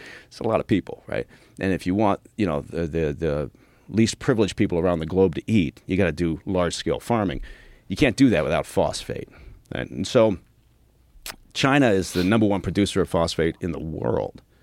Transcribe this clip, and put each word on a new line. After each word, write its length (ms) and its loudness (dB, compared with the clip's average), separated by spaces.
it's 140 -16
a 40 -6
lot 160 0
of 60 -6
people, 400 -2
right? 200 -6
And 140 -2
if 140 -4
you 80 0
want, 260 0
you 100 0
know, 140 -2
the, 260 -6
the, 320 -2
the 320 -2
least 300 0
privileged 380 0
people 220 0
around 200 2
the 80 -6
globe 300 2
to 100 -8
eat, 400 0
you 100 -2
gotta 160 2
do 320 -2
large-scale 560 -2
farming. 400 -2
You 80 -6
can't 200 2
do 120 6
that 160 2
without 220 -2
phosphate, 640 -4
right? 160 -6
And 160 -6
so 300 4
China 360 4
is 220 0
the 120 0
number 220 4
one 140 0
producer 400 0
of 80 0
phosphate 520 0
in 120 -4
the 80 -8
world, 640 -4